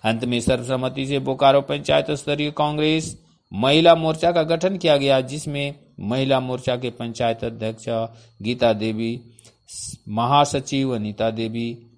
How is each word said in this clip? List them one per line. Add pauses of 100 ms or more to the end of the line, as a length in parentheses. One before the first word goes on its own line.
अंत
में
सर्वसम्मति
से
बोकारो
पंचायत
स्तरीय
कांग्रेस (360)
महिला
मोर्चा
का
गठन
किया
गया,
जिसमें (260)
महिला
मोर्चा
के
पंचायत
अध्यक्ष (580)
गीता
देवी, (880)
महासचिव
अनीता
देवी (220)